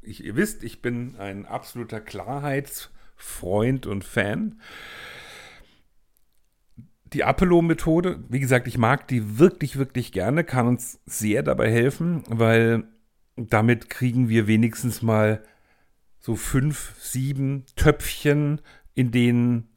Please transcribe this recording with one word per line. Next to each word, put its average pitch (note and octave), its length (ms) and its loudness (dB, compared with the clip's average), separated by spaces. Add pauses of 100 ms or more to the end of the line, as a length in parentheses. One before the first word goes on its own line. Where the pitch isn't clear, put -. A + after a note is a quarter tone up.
Ich, - 180 -16
ihr G2+ 120 -10
wisst, - 280 -4
ich - 180 -14
bin A#2+ 360 -6
ein G2 280 -10
absoluter A#2 540 -12
Klarheitsfreund B2+ 1900 -6
und G2+ 160 -6
Fan. A#2 580 -4 (2500)
Die - 100 -2
Apollo-Methode, E3+ 1040 2
wie B2 100 -2
gesagt, B2+ 280 2
ich B2 100 -6
mag B2 300 2
die A2 320 -2
wirklich, D3+ 380 4
wirklich C3 340 -4
gerne, B2 320 0
kann B2 240 0
uns - 380 -2
sehr G#2+ 380 -2
dabei A#2+ 280 2
helfen, C#3 560 0
weil A2+ 600 2 (480)
damit A2+ 540 2
kriegen B2 400 0
wir A2 180 2
wenigstens A2+ 540 2
mal G#2+ 420 2 (760)
so A2+ 160 -6
fünf, C#3 640 -2
sieben C3+ 680 -4 (100)
Töpfchen, D3 840 2 (320)
in B2+ 180 0
denen A#2+ 640 2